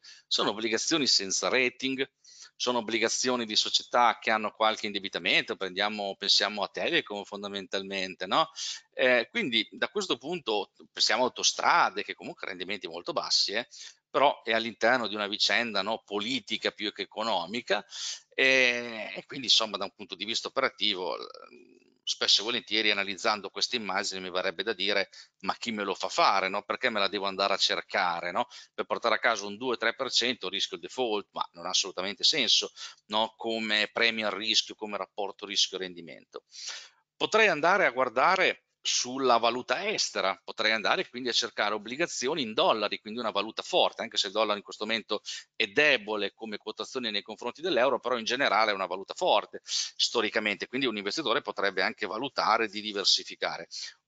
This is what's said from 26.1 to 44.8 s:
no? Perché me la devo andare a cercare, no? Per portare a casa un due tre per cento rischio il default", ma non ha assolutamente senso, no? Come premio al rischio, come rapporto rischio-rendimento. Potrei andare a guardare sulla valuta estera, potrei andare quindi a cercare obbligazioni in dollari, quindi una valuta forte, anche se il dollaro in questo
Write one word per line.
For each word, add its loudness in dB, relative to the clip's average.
no? -2
Perché -2
me 0
la 2
devo -2
andare 2
a 0
cercare, 0
no? -2
Per -4
portare 0
a 0
casa 0
un -10
due -2
tre 0
per -4
cento 0
rischio -4
il -12
default", -2
ma -6
non -12
ha -6
assolutamente -4
senso, 2
no? 0
Come 0
premio 2
al 0
rischio, -2
come -8
rapporto -8
rischio-rendimento. -6
Potrei 4
andare 4
a 4
guardare 4
sulla 4
valuta 0
estera, 0
potrei 0
andare 0
quindi -6
a 0
cercare 0
obbligazioni -2
in -6
dollari, 2
quindi -10
una -4
valuta -2
forte, 0
anche -6
se 2
il -6
dollaro 2
in -10
questo -12